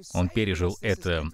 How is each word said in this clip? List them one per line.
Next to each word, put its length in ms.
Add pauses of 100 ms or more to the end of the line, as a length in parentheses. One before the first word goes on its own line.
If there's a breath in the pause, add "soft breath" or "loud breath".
(140)
он 160
пережил 520
это 520